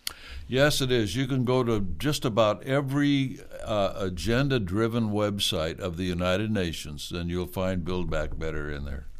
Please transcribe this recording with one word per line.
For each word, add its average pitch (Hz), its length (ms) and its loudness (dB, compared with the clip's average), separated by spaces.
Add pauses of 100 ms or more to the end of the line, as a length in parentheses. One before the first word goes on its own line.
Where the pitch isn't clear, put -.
(460)
Yes, 139 340 4
it 127 100 2
is. 107 240 2
You 131 120 0
can 131 180 0
go 127 180 4
to 113 180 2 (180)
just 147 260 0
about 107 400 4
every, 135 720 2 (240)
uh, 101 340 0
agenda-driven 110 1120 0
website 101 680 0
of 90 200 -4
the 92 60 -2
United 92 460 2
Nations, 80 600 -4
and 85 160 -4
you'll 87 180 -2
find 92 380 -2
Build 90 260 -2
Back 76 280 -2
Better 78 320 -4
in 71 160 -6
there. 67 200 -8 (140)